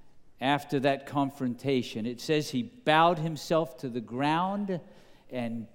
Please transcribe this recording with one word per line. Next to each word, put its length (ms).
after 380
that 260
confrontation. 1000
It 120
says 300
he 140
bowed 560
himself 580
to 120
the 120
ground 760
and 460